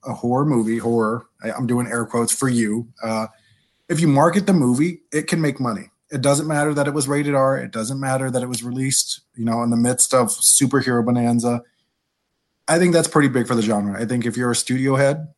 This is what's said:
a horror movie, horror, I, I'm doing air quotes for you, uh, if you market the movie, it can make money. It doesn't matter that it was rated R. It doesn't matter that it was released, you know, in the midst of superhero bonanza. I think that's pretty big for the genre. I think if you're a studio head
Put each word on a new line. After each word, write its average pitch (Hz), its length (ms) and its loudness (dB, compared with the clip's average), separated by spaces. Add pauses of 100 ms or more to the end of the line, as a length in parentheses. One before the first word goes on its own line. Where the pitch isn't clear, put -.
a 127 100 -8
horror 127 320 0
movie, 117 320 0
horror, 113 480 -2 (160)
I, 110 100 -6
I'm 127 140 -6
doing 123 200 0
air 113 200 -4
quotes 117 260 -2
for - 160 -2
you, 117 400 -2 (140)
uh, 110 240 -4 (600)
if 160 120 -2
you 170 80 4
market 165 380 4
the 202 80 4
movie, 147 480 2 (100)
it 151 140 -2
can 170 140 0
make 143 200 -2
money. 110 300 -6 (200)
It 143 120 -6
doesn't 143 240 2
matter 151 280 0
that 143 140 0
it 143 60 -6
was 139 140 -4
rated 143 260 0
R. 135 240 2
It 127 120 -8
doesn't 117 300 -6
matter 131 300 -2
that 123 120 -2
it 123 60 -8
was 120 140 -6
released, 131 580 -4 (140)
you 117 100 -8
know, 113 180 0
in - 80 0
the 117 60 2
midst 247 380 2
of 247 140 4
superhero 127 760 2
bonanza. 120 580 0 (1040)
I 160 100 2
think 175 140 4
that's 165 160 4
pretty 143 200 4
big 123 180 0
for 131 80 0
the 113 80 2
genre. 101 380 -2
I 117 60 -4
think 120 180 -2
if 113 120 -2
you're 123 140 0
a 113 60 0
studio 131 400 0
head 147 420 0